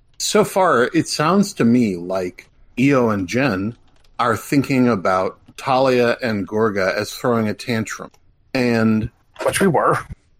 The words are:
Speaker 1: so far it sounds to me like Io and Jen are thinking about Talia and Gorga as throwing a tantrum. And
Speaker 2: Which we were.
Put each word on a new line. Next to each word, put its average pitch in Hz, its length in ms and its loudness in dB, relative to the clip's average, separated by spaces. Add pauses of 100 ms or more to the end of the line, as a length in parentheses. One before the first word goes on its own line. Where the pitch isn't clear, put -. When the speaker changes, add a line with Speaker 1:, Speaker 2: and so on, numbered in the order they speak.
(180)
Speaker 1:
so - 260 0
far 156 500 2
it 156 140 0
sounds 185 460 0
to - 120 0
me 117 300 2
like 90 540 -8 (300)
Io 127 300 2
and 98 180 -2
Jen 110 480 -2 (440)
are 120 180 0
thinking 131 500 0
about 95 520 0 (180)
Talia 127 640 2
and 104 260 -4
Gorga 101 460 0
as 107 200 -4
throwing 117 340 0
a 104 60 -2
tantrum. - 580 -6 (420)
And 113 560 2 (360)
Speaker 2:
Which 131 160 -2
we 196 60 4
were. 147 300 2 (420)